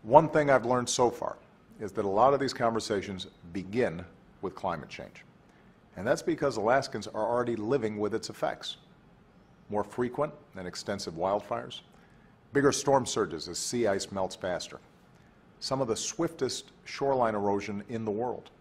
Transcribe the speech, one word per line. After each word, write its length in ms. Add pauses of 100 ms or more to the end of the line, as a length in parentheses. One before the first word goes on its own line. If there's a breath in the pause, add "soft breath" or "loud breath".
One 260
thing 220
I've 160
learned 200
so 220
far 280 (420)
is 140
that 120
a 20
lot 240
of 80
these 140
conversations 720 (280)
begin 520 (380)
with 100
climate 340
change. 380 (720 soft breath)
And 80
that's 160
because 360
Alaskans 500
are 200
already 280
living 420
with 160
its 160
effects. 480 (960)
More 120
frequent 480 (240)
and 120
extensive 480
wildfires, 680 (720 loud breath)
bigger 180
storm 320
surges 460
as 80
sea 300
ice 240
melts 240
faster, 440 (800 soft breath)
some 220
of 60
the 100
swiftest 720 (140)
shoreline 480
erosion 560
in 160
the 60
world 500